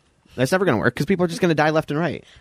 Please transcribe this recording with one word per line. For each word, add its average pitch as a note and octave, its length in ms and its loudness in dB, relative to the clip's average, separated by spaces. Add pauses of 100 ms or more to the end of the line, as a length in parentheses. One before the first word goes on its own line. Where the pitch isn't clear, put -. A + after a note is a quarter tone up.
(360)
That's B2+ 140 -2
never F#3 140 2
gonna C#3 140 2
work F2+ 180 0
'cause C#3+ 100 -4
people F3+ 180 0
are F3 40 0
just E3 120 -10
gonna E3+ 140 2
die D#3 160 2
left D#3 220 -2
and D3 80 -2
right. E3 240 -6 (160)